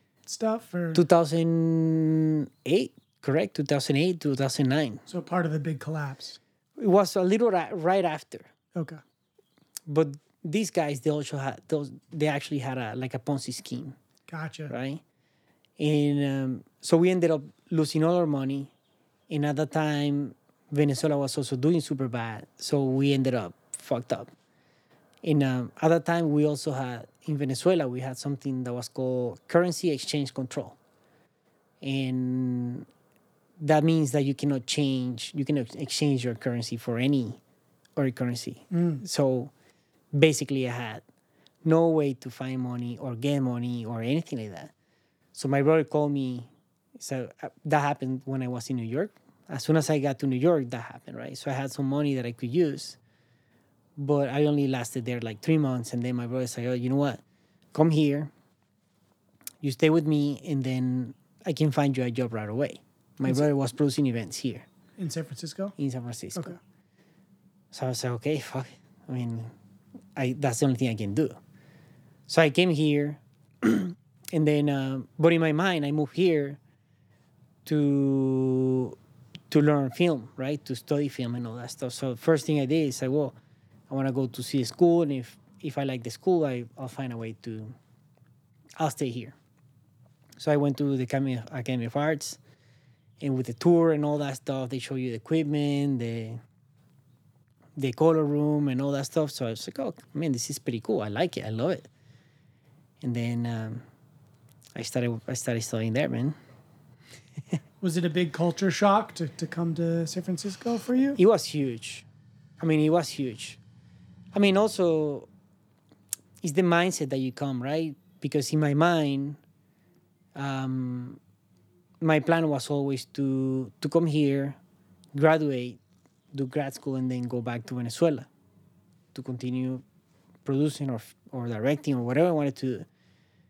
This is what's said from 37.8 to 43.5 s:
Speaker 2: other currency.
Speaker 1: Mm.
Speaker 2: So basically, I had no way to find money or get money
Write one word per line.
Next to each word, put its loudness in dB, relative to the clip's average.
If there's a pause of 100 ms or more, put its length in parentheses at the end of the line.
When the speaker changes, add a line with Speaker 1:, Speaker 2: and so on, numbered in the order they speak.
Speaker 2:
other 0
currency. -6
Speaker 1:
Mm. 0
Speaker 2:
So 0 (640)
basically, 2
I -6
had -8 (640)
no 6
way 2
to -14
find -6
money -6
or -8
get 0
money -2